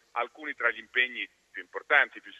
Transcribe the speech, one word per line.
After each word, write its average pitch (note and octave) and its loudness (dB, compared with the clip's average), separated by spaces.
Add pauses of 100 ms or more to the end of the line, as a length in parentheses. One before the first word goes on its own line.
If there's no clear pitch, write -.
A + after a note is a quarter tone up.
(120)
alcuni C#3 -6
tra A#2 0
gli A2 -8
impegni A#2 0 (280)
più F#2+ -10
importanti, A2+ 2
più G2 -18